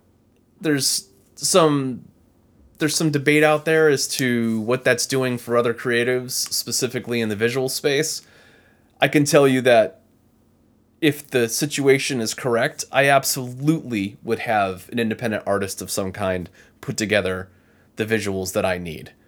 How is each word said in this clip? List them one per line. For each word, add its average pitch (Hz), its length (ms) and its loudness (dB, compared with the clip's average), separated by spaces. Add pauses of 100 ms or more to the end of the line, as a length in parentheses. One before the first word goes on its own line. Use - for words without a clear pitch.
(600)
There's 147 500 0 (260)
some, 143 720 2 (720)
there's 151 180 -2
some 160 160 0
debate 147 320 2
out 151 220 2
there 160 240 4
as 135 200 0
to 117 520 0
what 123 220 -2
that's 123 220 2
doing 127 320 -2
for 120 200 -2
other 120 160 2
creatives, 123 580 -2
specifically 120 880 -4
in 110 80 -2
the 104 60 -2
visual 123 340 -2
space. 143 520 -2 (800)
I 143 80 4
can 143 180 4
tell 143 220 6
you 127 140 4
that 117 400 4 (1000)
if 147 280 0
the 117 200 0
situation 139 720 0
is 110 120 -4
correct, 120 580 -2
I 139 180 4
absolutely 127 1120 -2
would 110 160 -2
have 98 500 -2
an 120 100 -4
independent 110 460 -4
artist 98 360 -2
of 90 100 -10
some 95 200 -4
kind 92 380 -4 (320)
put 127 160 -8
together 95 520 -2 (480)
the 110 80 -2
visuals 98 480 -2
that 98 120 0
I 92 120 -2
need. 85 340 -12 (160)